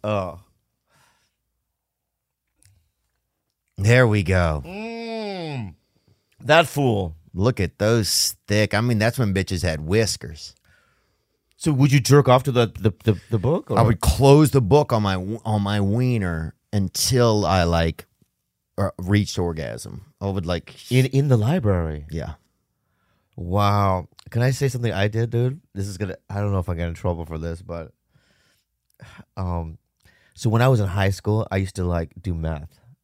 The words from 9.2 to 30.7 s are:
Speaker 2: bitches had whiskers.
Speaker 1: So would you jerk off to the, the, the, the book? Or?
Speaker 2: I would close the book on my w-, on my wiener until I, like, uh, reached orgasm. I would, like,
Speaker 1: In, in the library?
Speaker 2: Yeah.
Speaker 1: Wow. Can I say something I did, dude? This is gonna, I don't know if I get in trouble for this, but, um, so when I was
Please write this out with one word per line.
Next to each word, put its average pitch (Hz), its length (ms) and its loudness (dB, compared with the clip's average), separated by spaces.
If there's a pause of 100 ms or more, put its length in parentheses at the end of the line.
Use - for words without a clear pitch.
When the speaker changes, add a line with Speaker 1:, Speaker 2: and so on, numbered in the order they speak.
Speaker 2:
bitches 92 300 -2
had 80 180 -2
whiskers. 87 720 -4 (1040)
Speaker 1:
So - 140 -2
would 135 200 4
you 143 80 6
jerk 135 300 6
off 127 140 4
to 139 80 -4
the, 117 160 2
the, 101 260 -2 (100)
the, 98 160 2 (120)
the 113 80 0
book? 147 320 -2
Or? 107 80 2
Speaker 2:
I - 20 6
would 113 200 4
close 139 500 6
the 135 100 2
book 131 320 4
on 110 80 2
my 98 140 0
w-, 98 280 -8
on 107 200 0
my 104 180 0
wiener 98 720 -2 (180)
until 107 760 0
I, 90 160 2
like, 82 420 0 (720)
uh, 98 220 -2
reached 98 400 0
orgasm. 78 680 -8 (160)
I 98 80 -6
would, 95 160 -6
like, - 460 -8
Speaker 1:
In, 131 160 4
in 139 220 0
the 123 80 4
library? 95 720 -2
Speaker 2:
Yeah. 78 220 -10 (1000)
Speaker 1:
Wow. 98 720 0 (200)
Can 117 120 -2
I 131 100 2
say 135 160 -2
something 120 240 -4
I 98 180 0
did, 113 220 -2
dude? 127 280 -2 (140)
This 98 140 -6
is 95 100 -12
gonna, 95 180 -6 (140)
I 101 100 -6
don't 101 120 0
know 95 80 2
if 87 100 -4
I 87 60 -2
get 85 120 -4
in 85 60 -6
trouble 82 320 -4
for 80 120 -10
this, 82 240 -8
but, 85 300 -12 (1500)
um, 87 400 -6 (560)
so - 160 -2
when 113 120 2
I 127 80 4
was 123 100 4